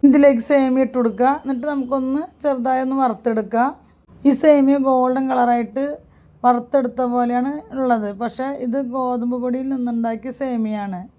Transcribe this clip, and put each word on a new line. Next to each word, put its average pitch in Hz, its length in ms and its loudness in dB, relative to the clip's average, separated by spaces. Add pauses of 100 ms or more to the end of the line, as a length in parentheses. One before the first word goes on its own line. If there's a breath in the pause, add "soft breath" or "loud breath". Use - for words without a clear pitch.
ഇതിലേക്ക് 277 420 6
സേമിയ 269 380 2
ഇട്ട് 262 100 -4
കൊടുക്കുക. 233 320 2 (140)
എന്നിട്ട് 262 300 -4
നമുക്കൊന്ന് 262 480 -2 (220)
ചെറുതായി 262 420 0
ഒന്ന് 262 180 -2
വറുത്തെടുക്കുക. 226 600 -2 (640 soft breath)
ഈ 285 140 4
സേമിയ 285 360 6 (120)
ഗോൾഡൻ 254 420 2
കളറായിട്ട് 240 540 0 (580 soft breath)
വറുത്തെടുത്ത 247 580 0 (120)
പോലെയാണ് 247 400 0 (260)
ഉള്ളത്. 226 320 0 (100)
പക്ഷേ 240 280 -6 (180)
ഇത് 240 100 -2 (200)
ഗോതമ്പ് 247 480 -2
പൊടിയിൽ 262 300 -2
നിന്നുണ്ടാക്കിയ 233 680 -4
സേമിയാണ്. 214 600 -4 (180)